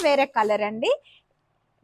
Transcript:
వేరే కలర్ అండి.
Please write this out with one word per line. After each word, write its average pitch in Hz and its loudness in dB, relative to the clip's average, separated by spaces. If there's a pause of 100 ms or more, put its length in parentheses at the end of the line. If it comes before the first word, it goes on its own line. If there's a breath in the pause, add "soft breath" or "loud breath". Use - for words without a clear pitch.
వేరే 285 2
కలర్ 214 -2
అండి. 233 -2 (840 soft breath)